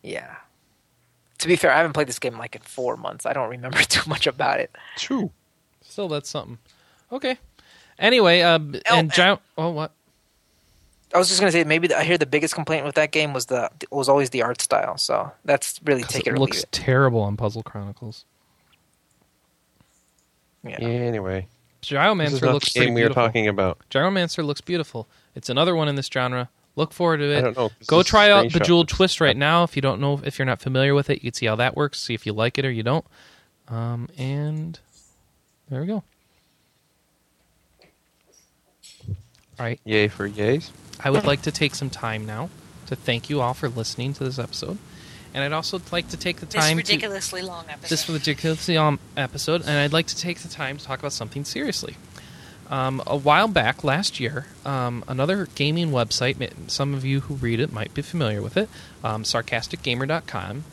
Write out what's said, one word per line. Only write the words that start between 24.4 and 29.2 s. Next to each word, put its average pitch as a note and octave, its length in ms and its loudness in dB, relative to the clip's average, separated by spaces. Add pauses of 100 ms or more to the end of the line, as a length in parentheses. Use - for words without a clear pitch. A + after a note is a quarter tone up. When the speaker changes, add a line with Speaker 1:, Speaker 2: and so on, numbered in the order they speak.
Speaker 3:
looks C#3+ 160 -4
beautiful. E3 480 -6 (260)
It's - 140 -12
another D#3 260 2
one D#3 140 2
in C#3+ 80 0
this C3+ 160 -4
genre. B2+ 380 -2 (260)
Look D#3 160 0
forward E3 260 2
to D3 140 0
it. D3 60 4
Speaker 2:
I - 20 4
don't B2 160 0
know. A#2 220 0
This - 100 -12
Speaker 3:
Go D#3+ 120 8
Speaker 2:
is F3+ 60 4
a - 20 -2
Speaker 3:
try G#3 220 10
out G3+ 160 8
Speaker 2:
screenshot. E3+ 140 0
Speaker 3:
Bejeweled E3+ 280 4
Twist - 320 2